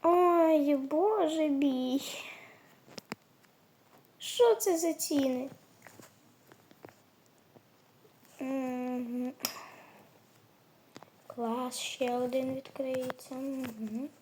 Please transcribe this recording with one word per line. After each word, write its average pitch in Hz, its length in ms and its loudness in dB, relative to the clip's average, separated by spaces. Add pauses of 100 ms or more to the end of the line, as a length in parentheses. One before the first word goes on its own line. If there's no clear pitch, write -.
Ой, 330 720 6
боже 311 720 2
мій. 269 520 0 (2250)
Що 466 360 6
це 370 220 2
за 330 160 0
ціни? 269 560 0 (3000)
Мгм. 247 960 -4 (1900)
Клас, 247 500 -4
ще - 380 -4
один 262 400 -2
відкриється. 262 800 -8
Мгм. 254 760 -8 (120)